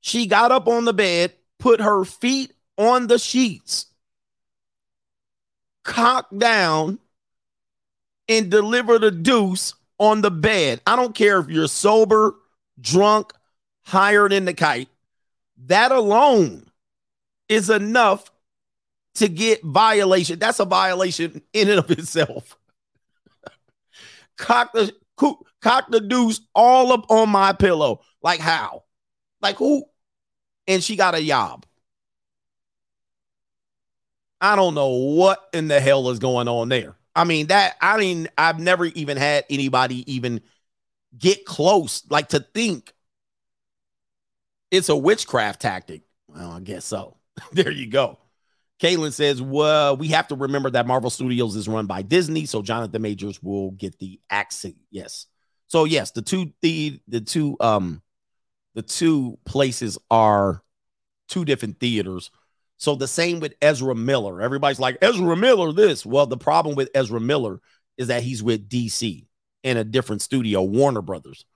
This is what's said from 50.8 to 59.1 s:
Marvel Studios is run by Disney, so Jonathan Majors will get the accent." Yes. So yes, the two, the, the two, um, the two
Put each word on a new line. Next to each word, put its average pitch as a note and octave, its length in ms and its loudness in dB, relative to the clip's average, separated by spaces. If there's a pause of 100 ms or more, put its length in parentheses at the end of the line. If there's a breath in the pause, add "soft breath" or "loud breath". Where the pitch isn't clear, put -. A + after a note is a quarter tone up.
Marvel B2+ 220 -2
Studios A#2+ 460 -4
is G#2 120 -8
run A2 200 -6
by F#2+ 140 -10
Disney, D#3 440 -2
so A2 160 -8
Jonathan A2+ 400 -6
Majors G2+ 400 -10
will G2 300 -8
get F#2+ 280 -14
the F#2+ 200 -16 (100)
accent." G2+ 460 -8 (160)
Yes. - 360 -16 (400)
So D#3+ 180 2
yes, D3 260 -4
the A#2 100 -8
two, F#3 400 -6
the, D#3 460 -4
the A#2 140 -6
two, C#3 380 -4
um, F#2+ 420 -2 (720)
the A2 60 -10
two D3 640 -2